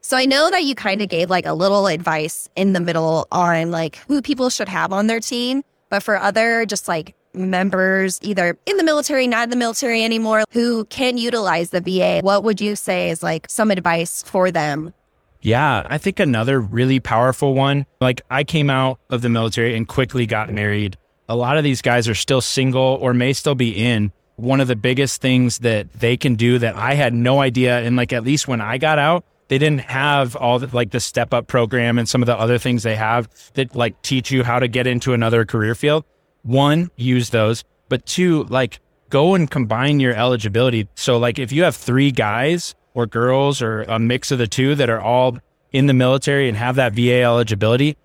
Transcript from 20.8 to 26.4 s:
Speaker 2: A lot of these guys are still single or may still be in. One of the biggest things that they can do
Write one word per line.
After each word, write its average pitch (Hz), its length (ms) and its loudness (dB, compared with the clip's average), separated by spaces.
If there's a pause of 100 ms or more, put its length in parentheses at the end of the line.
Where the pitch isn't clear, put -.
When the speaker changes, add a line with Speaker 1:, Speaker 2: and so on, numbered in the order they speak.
Speaker 2:
A 113 80 -2
lot 123 220 0
of 156 40 0
these 139 200 0
guys 120 260 2
are 113 60 0
still 131 260 0
single 131 600 0
or 127 100 2
may 123 220 2
still 147 200 -2
be 123 160 0
in. 104 420 0 (240)
One 135 260 0
of 131 40 2
the 123 100 0
biggest 123 440 -2
things 127 380 2
that 113 340 -2
they 120 240 0
can 123 200 0
do 120 220 2